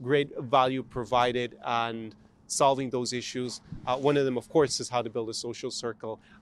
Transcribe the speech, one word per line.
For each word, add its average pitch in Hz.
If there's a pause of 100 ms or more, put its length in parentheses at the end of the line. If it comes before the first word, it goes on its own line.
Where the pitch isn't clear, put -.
great 143
value 131
provided 123
and 117 (300)
solving 135
those 123
issues. 123 (260)
Uh, 127
one 143
of 139
them, 127
of 117
course, 147
is 123
how 120
to 113
build 113
a 110
social 120
circle, 110 (220)